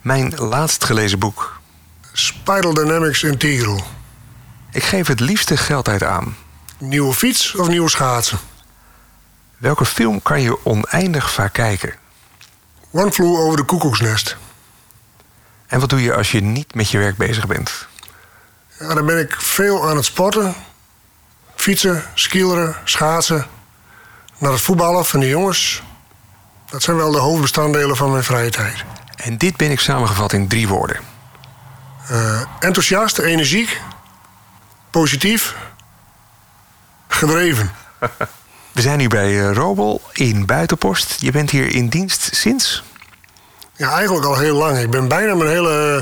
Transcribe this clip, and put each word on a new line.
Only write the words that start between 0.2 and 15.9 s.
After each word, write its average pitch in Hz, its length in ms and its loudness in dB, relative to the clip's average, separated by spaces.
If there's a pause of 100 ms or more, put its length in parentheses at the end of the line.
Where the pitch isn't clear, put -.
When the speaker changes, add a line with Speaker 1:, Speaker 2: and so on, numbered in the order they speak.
Speaker 1:
laatst 127 480 -2
gelezen 107 340 2
boek? - 420 -4 (520)
Speaker 2:
Spiral 185 640 -2
Dynamics 156 480 2
Integral. 127 580 0 (920)
Speaker 1:
Ik - 100 -2
geef 185 240 0
het 127 140 0
liefste 156 360 0
geld 131 320 0
uit 104 140 0
aan. - 340 -2 (420)
Speaker 2:
Nieuwe 139 360 0
fiets - 400 0
of 175 140 0
nieuwe 170 220 2
schaatsen? 120 480 0 (1200)
Speaker 1:
Welke 135 260 0
film 214 380 0
kan 147 180 0
je 117 260 -2
oneindig 147 680 0
vaak 101 200 -2
kijken? 110 420 -2 (1000)
Speaker 2:
One 185 200 2
Flew 175 240 4
Over 160 200 2
the 147 80 0
Cuckoo's 151 360 0
Nest. 110 360 -2 (1300)
Speaker 1:
En 127 140 0
wat 135 80 0
doe 131 140 2